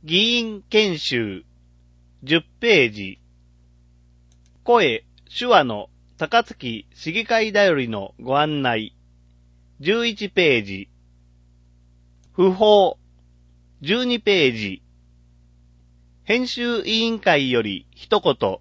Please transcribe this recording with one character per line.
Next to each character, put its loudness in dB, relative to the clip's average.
議 0
員 -6
研 0
修。 -4
十 -2
ペ 4
ー -4
ジ。 -14
声、 2
手 -10
話 6
の -8
高 0
槻 -10
市 -10
議 -4
会 -2
だ 2
よ 4
り -2
の -8
ご -2
案 -2
内。 -4
十 -2
一 -8
ペ 2
ー -8
ジ。 -12
訃 4
報。 4
十 -2
二 -2
ペ 2
ー 0
ジ。 -8
編 -2
集 -4
委 -2
員 -2
会 2
よ 2
り -6
一 -2
言。 0